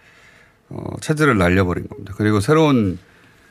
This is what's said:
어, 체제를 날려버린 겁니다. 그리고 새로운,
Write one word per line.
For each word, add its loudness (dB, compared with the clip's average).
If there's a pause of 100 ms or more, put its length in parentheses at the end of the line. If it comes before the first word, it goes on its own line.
(680)
어, -12
체제를 0
날려버린 0
겁니다. -16
그리고 2
새로운, 2 (520)